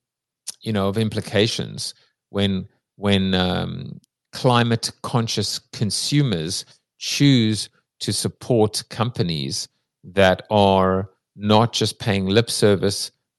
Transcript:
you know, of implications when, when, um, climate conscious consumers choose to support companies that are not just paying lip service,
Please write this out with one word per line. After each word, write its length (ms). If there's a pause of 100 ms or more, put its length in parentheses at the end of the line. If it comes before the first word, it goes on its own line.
(640)
you 100
know, 160
of 80
implications 960 (380)
when, 360 (300)
when, 380
um, 680 (320)
climate 580 (120)
conscious 560 (160)
consumers 920 (320)
choose 720 (320)
to 100
support 800
companies 800 (340)
that 480
are 600 (240)
not 380
just 260
paying 280
lip 240
service, 600 (280)